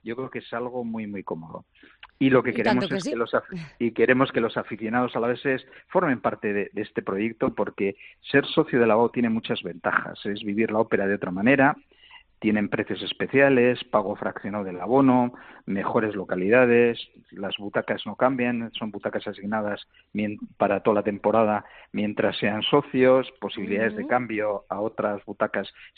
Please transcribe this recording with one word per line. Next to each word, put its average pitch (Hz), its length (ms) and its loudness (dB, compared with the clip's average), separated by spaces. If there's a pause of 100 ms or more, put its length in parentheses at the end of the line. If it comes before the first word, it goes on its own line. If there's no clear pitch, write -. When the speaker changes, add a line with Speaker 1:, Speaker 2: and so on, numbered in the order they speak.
Speaker 1:
yo 113 120 -8
creo 127 140 -8
que 123 100 -10
es - 140 -14
algo 123 320 -6
muy, 113 200 -6
muy 101 180 -8
cómodo. 82 420 -10 (520)
Y 135 120 4
lo 131 120 6
que 123 100 -2
Speaker 2:
Y - 20 -4
Speaker 1:
queremos 110 320 2
Speaker 2:
tanto - 80 -4
que 98 60 -2
Speaker 1:
es - 40 -6
Speaker 2:
sí. 285 60 -6
Speaker 1:
que - 80 -4
los - 160 -2
af-, - 100 0 (340)
y 117 140 0
queremos 127 400 2
que - 80 -2
los 113 160 0
aficionados 113 640 -2
alaveses 123 480 -2 (240)
formen 165 320 0
parte 107 320 -2
de, 101 180 -2
de 98 100 -4
este - 200 -6
proyecto, 113 520 -2
porque 98 440 -2 (340)
ser 143 140 4
socio 151 340 0
de 117 80 4
la 107 80 6
bao 117 140 4
tiene 120 200 0
muchas 113 340 -4
ventajas 87 500 -4 (100)
es 104 180 -6
vivir 107 280 0
la 107 80 2
ópera 101 280 0
de 101 80 0
otra 95 160 -6
manera. 131 440 4 (640)
Tienen 107 300 2
precios 101 320 -4
especiales, 123 840 4
pago 101 320 0
fraccionado 101 480 -6
del 90 140 -8
abono, 123 540 4 (320)
mejores 101 500 -2
localidades, 117 840 4 (320)
las 95 260 -8
butacas 104 480 -4
no 104 120 -8
cambian, 123 600 0
son 110 140 -8
butacas 101 340 -6
asignadas 104 560 -4 (320)
mien-, 107 240 -4 (200)
para 101 240 2
toda 110 140 2
la 104 80 2
temporada 107 600 2 (300)
mientras 104 440 -2
sean 107 240 -2
socios, 127 800 4
posibilidades 104 560 -4
de 104 80 -6
Speaker 2:
Ujú. 104 60 -8
Speaker 1:
cambio 107 600 -2
a 98 120 -4
otras 104 440 -4
butacas 101 420 -4 (300)